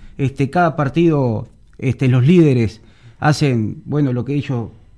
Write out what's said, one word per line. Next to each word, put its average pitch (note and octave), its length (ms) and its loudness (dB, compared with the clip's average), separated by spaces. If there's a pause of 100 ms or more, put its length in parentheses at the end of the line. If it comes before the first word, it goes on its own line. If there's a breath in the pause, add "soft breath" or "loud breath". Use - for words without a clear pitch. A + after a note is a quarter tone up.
(180 soft breath)
este, C3+ 320 -2
cada F3 260 0
partido, C#3+ 720 0 (300)
este, C3 320 -2
los B2+ 180 2
líderes D3 540 4 (380 soft breath)
hacen, C3 680 -2
bueno, C#3+ 260 -2
lo B2 140 -6
que C#3 100 -6
ellos, B2 340 -6 (280)